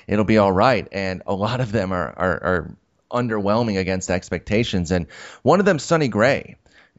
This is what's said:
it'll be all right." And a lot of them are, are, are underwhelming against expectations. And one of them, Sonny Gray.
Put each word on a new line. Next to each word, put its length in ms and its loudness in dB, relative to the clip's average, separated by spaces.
it'll 200 0
be 100 4
all 160 6
right." 400 2
And 340 -6
a 80 -2
lot 260 -2
of 120 -4
them 200 0
are, 220 -2
are, 300 -2
are 320 -2
underwhelming 680 0
against 320 -2
expectations. 800 -2
And 160 0
one 180 4
of 60 0
them, 120 4
Sonny 300 0
Gray. 480 0